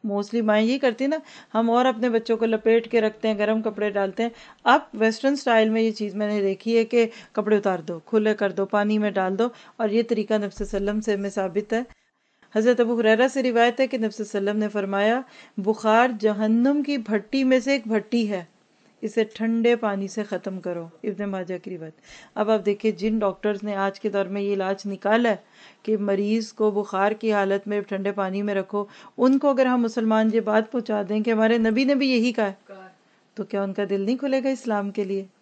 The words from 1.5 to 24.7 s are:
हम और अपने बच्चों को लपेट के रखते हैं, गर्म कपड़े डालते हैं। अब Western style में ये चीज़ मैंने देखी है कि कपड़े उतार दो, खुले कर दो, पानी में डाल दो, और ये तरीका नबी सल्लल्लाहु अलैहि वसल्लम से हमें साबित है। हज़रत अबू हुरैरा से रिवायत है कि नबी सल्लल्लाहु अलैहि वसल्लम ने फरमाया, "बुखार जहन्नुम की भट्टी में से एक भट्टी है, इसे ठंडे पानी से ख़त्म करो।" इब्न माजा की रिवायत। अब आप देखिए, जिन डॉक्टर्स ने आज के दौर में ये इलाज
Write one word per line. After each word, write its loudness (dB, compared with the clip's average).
हम 2
और 4
अपने 0
बच्चों 0
को 0
लपेट 2
के 2
रखते -2
हैं, -2
गर्म 0
कपड़े -4
डालते -2
हैं। -2
अब 4
Western 0
style 2
में 0
ये 2
चीज़ -6
मैंने -2
देखी -2
है 4
कि 2
कपड़े -2
उतार 0
दो, -10
खुले 2
कर -2
दो, -2
पानी 0
में 0
डाल 0
दो, 0
और 0
ये 2
तरीका 0
नबी -4
सल्लल्लाहु -8
अलैहि -4
वसल्लम -2
से -2
हमें -4
साबित -4
है। -2
हज़रत 4
अबू 2
हुरैरा 4
से -2
रिवायत 2
है 4
कि -4
नबी 0
सल्लल्लाहु -4
अलैहि -
वसल्लम -
ने -2
फरमाया, 0
"बुखार 2
जहन्नुम 2
की -2
भट्टी -2
में 4
से 0
एक -4
भट्टी 0
है, -6
इसे -2
ठंडे 0
पानी -4
से -6
ख़त्म -8
करो।" -8
इब्न -6
माजा -6
की -14
रिवायत। -14
अब 0
आप 4
देखिए, 0
जिन -2
डॉक्टर्स -2
ने -6
आज -2
के -4
दौर -2
में -4
ये -2
इलाज -2